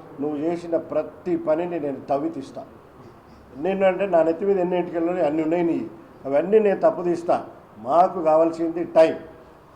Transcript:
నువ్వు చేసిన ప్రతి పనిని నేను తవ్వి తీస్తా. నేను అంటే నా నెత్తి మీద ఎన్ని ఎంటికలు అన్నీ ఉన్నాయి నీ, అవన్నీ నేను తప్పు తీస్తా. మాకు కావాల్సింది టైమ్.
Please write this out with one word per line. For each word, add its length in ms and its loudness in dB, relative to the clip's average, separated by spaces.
నువ్వు 160 -4
చేసిన 400 -4
ప్రతి 440 -4
పనిని 380 -2
నేను 160 -6
తవ్వి 260 -2
తీస్తా. 260 -12
నేను 260 2
అంటే 160 -2
నా 160 4
నెత్తి 260 0
మీద 160 4
ఎన్ని 160 0
ఎంటికలు 340 -2
అన్నీ 180 -2
ఉన్నాయి 240 0
నీ, 80 -2
అవన్నీ 400 2
నేను 200 0
తప్పు 240 0
తీస్తా. 280 0
మాకు 300 4
కావాల్సింది 560 2
టైమ్. 200 6